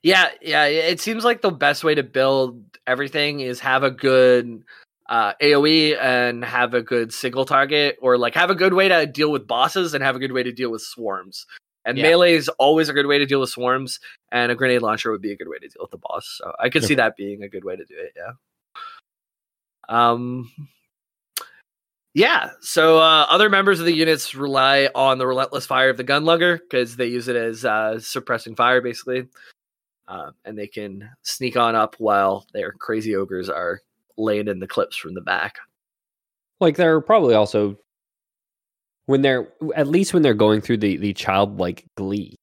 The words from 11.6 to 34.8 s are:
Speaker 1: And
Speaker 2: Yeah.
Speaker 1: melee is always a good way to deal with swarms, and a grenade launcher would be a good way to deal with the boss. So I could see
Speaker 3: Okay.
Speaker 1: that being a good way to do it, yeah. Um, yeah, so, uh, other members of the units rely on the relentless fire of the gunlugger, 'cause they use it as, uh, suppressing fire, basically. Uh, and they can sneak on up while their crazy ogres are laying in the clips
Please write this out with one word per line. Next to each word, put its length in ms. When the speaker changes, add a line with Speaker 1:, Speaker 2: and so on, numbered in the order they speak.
Speaker 1:
And 120
Speaker 2:
Yeah. 140
Speaker 1:
melee 240
is 160
always 380
a 40
good 140
way 120
to 80
deal 140
with 100
swarms, 480
and 220
a 40
grenade 260
launcher 300
would 100
be 100
a 40
good 120
way 100
to 100
deal 140
with 100
the 60
boss. 300
So 220
I 80
could 140
see 120
Speaker 3:
Okay. 20
Speaker 1:
that 200
being 280
a 40
good 160
way 120
to 80
do 120
it, 200
yeah. 160
Um, 640
yeah, 360
so, 380
uh, 300
other 220
members 280
of 80
the 60
units 420
rely 600
on 240
the 80
relentless 400
fire 240
of 80
the 60
gunlugger, 560
'cause 260
they 100
use 220
it 80
as, 280
uh, 360
suppressing 540
fire, 260
basically. 480
Uh, 220
and 140
they 100
can 420
sneak 340
on 180
up 240
while 540
their 200
crazy 420
ogres 360
are 320
laying 320
in 120
the 80
clips 280